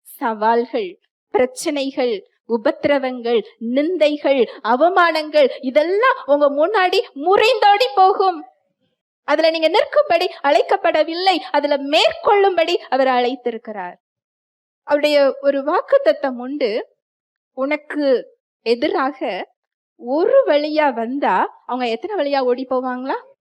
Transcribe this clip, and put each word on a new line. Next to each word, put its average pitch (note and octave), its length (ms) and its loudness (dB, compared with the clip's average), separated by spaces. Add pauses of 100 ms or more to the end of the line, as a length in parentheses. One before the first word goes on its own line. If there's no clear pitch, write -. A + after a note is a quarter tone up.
சவால்கள், A3+ 960 -2 (300)
பிரச்சனைகள், C4 1000 -2 (200)
உபத்திரவங்கள், B3+ 920 -2 (180)
நிந்தைகள், D4 840 0 (160)
அவமானங்கள், D#4 880 2 (100)
இதெல்லாம் F4+ 560 0 (100)
உங்க C#4+ 240 4
முன்னாடி F#4 500 0 (140)
முறிந்தோடி G#4 800 2
போகும். F#4+ 500 2 (760)
அதுல D#4 280 2
நீங்க D#4+ 180 0
நிற்கும்படி F4+ 600 2 (140)
அழைக்கப்படவில்லை, E4+ 920 0 (140)
அதுல D4 260 0
மேற்கொள்ளும்படி F4 1000 0
அவர் C4 320 -2
அழைத்திருக்கிறார். A#3+ 880 -4 (880)
அவருடைய C#4+ 580 2
ஒரு C#4 220 0
வாக்குத்தத்தம் D#4+ 720 0
உண்டு, B3+ 520 -4 (640)
உனக்கு C#4 840 -2 (260)
எதிராக C4 840 -2 (480)
ஒரு F4+ 500 2
வழியா D4+ 480 0
வந்தா A#3+ 720 -2
அவங்க B3 220 -4
எத்தனை A3+ 280 -6
வழியா C#4 240 -2
ஓடி B3+ 300 -2
போவாங்களா? C4 440 -4 (260)